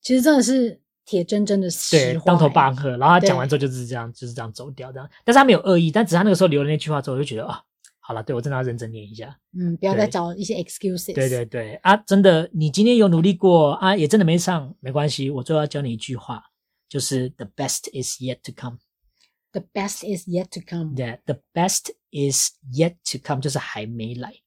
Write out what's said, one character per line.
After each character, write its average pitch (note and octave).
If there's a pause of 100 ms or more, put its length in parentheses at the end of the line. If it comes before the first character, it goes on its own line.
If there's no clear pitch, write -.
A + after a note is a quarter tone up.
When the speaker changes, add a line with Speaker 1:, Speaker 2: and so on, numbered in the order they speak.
Speaker 1:
其 B3
实 B3+
真 D4
的 B3+
是 A#3+ (280)
铁 F3
铮 G#3
铮 G3+
的 F#3
实 -
话 C#3+
欸。 B2+
Speaker 2:
对， D#3+
当 F3+
头 D#3
棒 C3+
喝， C#3
然 C#3
后 F3
他 -
讲 F#3
完 B2+
之 C#3
后 C#3+
就 C#3
是 B2+
这 B2
样， A#2
Speaker 1:
对。 -
Speaker 2:
就 B2+
是 A#2
这 B2
样 A2+
走 B2+
掉 C3
这 C3
样。 C3+ (160)
但 A#3
是 C4
他 C#4+
没 B3
有 E3
恶 F#3
意， E3
但 A3
只 E3+
是 E3
他 F3
那 G#3+
个 F#3+
时 F#3+
候 F3+
留 C#3+
了 C#3+
那 D3+
句 D3
话 D3
之 C#3
后， C3
我 -
就 D3
觉 B2+
得， A2+
啊， - (380)
好 -
了， A2+
对， B2+
我 A#2
真 C#3+
的 C3+
要 C3
认 B2
真 A2+
念 A2
一 G#2
下。 A#2 (240)
Speaker 1:
嗯， F3
不 -
要 G3
再 G#3
找 F3
一 G3
些 A3
excuses。 F3+
Speaker 2:
对。 C3
对， B2
对， -
对。 A2+
啊， G3
真 G3+
的， E3+
你 D#3
今 F#3+
天 A#3+
有 G#3+
努 E3
力 G3
过， E3+
啊， F#3+
也 D#3+
真 G#3+
的 F#3+
没 E3
上， E3+
没 C3
关 D3
系， C3+
我 C3+
最 E3
后 D3+
要 D3
教 D3
你 C3
一 A2+
句 B2+
话， - (460)
就 C#3+
是 B2+
“The - (100)
best -
is -
yet B2+
to -
come”。 B2 (760)
Speaker 1:
The F#3 (100)
best G3+
is G3
yet F3+
to F3
come。 D#3+
Speaker 2:
对， B2
“The C3+ (160)
best F3+ (200)
is C#3 (200)
yet D#3+ (160)
to C3
come”， C3+
就 C#3+
是 C3+
还 -
没 A2+
来。 B2 (120)